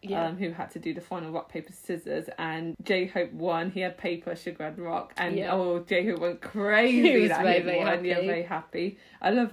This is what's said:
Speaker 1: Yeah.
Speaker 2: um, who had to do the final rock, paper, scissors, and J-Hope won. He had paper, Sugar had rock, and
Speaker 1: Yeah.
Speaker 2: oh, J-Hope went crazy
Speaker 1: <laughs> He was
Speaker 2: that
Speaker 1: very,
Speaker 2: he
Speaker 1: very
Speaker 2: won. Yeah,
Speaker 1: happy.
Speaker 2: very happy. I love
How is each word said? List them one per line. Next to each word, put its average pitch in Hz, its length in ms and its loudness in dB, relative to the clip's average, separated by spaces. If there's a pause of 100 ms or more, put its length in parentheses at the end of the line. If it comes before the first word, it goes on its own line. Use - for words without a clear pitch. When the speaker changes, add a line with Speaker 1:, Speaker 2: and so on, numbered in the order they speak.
Speaker 1:
Yeah. 185 260 -2
Speaker 2:
um, 170 100 -6
who 180 140 -4
had 170 200 -10
to 170 80 -12
do 165 140 -6
the 175 80 -8
final 170 300 -10
rock, 160 180 -8
paper, - 240 -12
scissors, 165 640 -6
and 160 460 -6
J-Hope 185 500 0
won. 165 380 -2
He 185 100 -6
had 180 160 -4
paper, 170 380 -6
Sugar 170 300 -10
had 156 120 -8
rock, 170 400 -6
and 175 200 -2
Speaker 1:
Yeah. 180 160 -2
Speaker 2:
oh, 180 260 0
J-Hope 180 400 0
went 170 220 -2
crazy 220 600 4
Speaker 1:
<laughs> 240 100 8
He 262 100 6
was - 80 4
Speaker 2:
that - 140 2
Speaker 1:
very, 180 160 6
Speaker 2:
he 180 60 -2
Speaker 1:
very 180 140 0
Speaker 2:
won. 175 260 0
Yeah, 175 100 2
Speaker 1:
happy. 180 120 0
Speaker 2:
very 170 160 0
happy. 175 540 -6 (240)
I 190 100 2
love 233 220 2